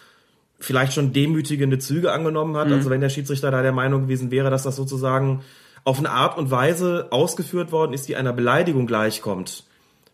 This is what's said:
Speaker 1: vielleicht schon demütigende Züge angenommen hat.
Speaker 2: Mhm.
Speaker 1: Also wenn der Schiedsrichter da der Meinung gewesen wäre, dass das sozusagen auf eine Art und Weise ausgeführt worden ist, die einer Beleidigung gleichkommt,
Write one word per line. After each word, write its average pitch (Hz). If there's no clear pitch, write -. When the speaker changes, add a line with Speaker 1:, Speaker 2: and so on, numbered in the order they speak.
Speaker 1:
vielleicht 135
schon 139
demütigende 143
Züge 143
angenommen 156
hat. 147
Speaker 2:
Mhm. 143
Speaker 1:
Also 139
wenn 131
der 139
Schiedsrichter 139
da 131
der 131
Meinung 135
gewesen 127
wäre, 131
dass 131
das 135
sozusagen 135
auf 131
eine 147
Art 139
und 143
Weise 170
ausgeführt 165
worden 160
ist, 139
die -
einer 127
Beleidigung 131
gleichkommt, 107